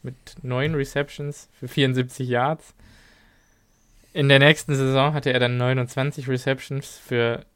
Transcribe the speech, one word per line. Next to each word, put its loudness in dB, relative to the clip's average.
mit -12
neun -2
Receptions -6
für -14
vierundsiebzig -2
Yards. -2
In 2
der 8
nächsten 4
Saison 2
hatte -2
er 2
dann 2
neunundzwanzig -2
Receptions -4
für -2